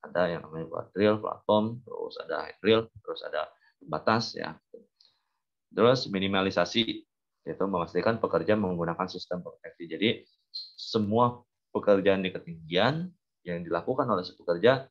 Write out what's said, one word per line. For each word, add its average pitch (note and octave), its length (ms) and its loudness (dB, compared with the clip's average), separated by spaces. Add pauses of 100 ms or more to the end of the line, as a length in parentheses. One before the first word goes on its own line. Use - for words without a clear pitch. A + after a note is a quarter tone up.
Ada E2+ 320 0
yang D2+ 80 -8
namanya D#2+ 240 -10
buat - 240 -8
drill, G#2+ 240 2
platform, G#2+ 640 0
terus - 400 -10
ada D#2 240 -6
handrail, G#2 360 2 (200)
terus - 240 -10
ada D2+ 240 -4 (320)
pembatas A2 560 0
ya. D#2+ 160 -6 (1200)
Terus B2 400 4
minimalisasi, G2 920 0 (400)
yaitu - 240 -4
memastikan F2+ 480 0
pekerja F2+ 400 2
menggunakan F2+ 540 -2
sistem F2+ 340 -8
proteksi. - 440 -16
Jadi E2+ 360 -2 (540)
semua A#2 640 2 (320)
pekerjaan G2 500 4
di F2+ 60 0
ketinggian F2+ 800 -2 (320)
yang F2 220 -6
dilakukan E2+ 420 -2
oleh G2 160 0
si - 140 -12
pekerja A2 540 2